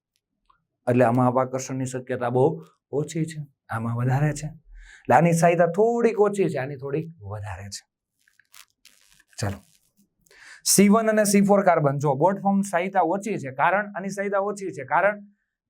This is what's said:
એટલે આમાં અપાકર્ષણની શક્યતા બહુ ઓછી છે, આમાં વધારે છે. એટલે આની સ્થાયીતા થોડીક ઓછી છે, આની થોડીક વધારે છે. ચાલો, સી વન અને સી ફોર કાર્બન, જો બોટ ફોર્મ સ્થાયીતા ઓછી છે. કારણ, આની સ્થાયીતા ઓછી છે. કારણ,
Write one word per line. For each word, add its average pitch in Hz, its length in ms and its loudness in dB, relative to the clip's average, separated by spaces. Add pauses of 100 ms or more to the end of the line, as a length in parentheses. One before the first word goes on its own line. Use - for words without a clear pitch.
(920)
એટલે 123 140 4
આમાં 123 220 4
અપાકર્ષણની 131 580 -2
શક્યતા 123 440 -6
બહુ 135 340 0 (280)
ઓછી 151 340 -6
છે, 151 220 -12 (220)
આમાં 113 260 -6
વધારે 131 380 0
છે. - 300 -14 (400)
એટલે 123 120 4
આની 170 180 6
સ્થાયીતા 170 320 4
થોડીક 220 540 2
ઓછી 202 300 2
છે, 135 80 -6
આની 139 180 -6
થોડીક 143 460 -8
વધારે 101 420 -12
છે. - 260 -18 (1500)
ચાલો, 101 180 -6 (1080)
સી 202 260 6
વન 220 200 4
અને 214 140 2
સી 202 180 4
ફોર 196 220 4
કાર્બન, 151 340 2
જો 139 180 -2
બોટ 185 260 0
ફોર્મ 196 200 0
સ્થાયીતા 185 400 -2
ઓછી 190 360 -4
છે. 135 140 -10
કારણ, 180 440 0
આની 190 140 -8
સ્થાયીતા 196 300 -4
ઓછી 196 320 -6
છે. 131 120 -12
કારણ, 185 360 0 (500)